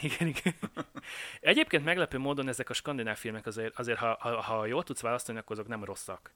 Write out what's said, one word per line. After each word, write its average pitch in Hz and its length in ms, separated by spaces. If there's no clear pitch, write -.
<laughs> - 0
igen, 156 260
igen. 160 260
Egyébként 165 460
meglepő 165 320
módon 139 300
ezek 127 220
a 123 40
skandináv 117 440
filmek 110 280
azért, 110 320
azért 120 220
ha, 113 200
ha, 117 220
ha 110 240
jól 127 180
tudsz - 180
választani, 117 360
akkor 110 180
azok 104 120
nem 110 160
rosszak. 95 520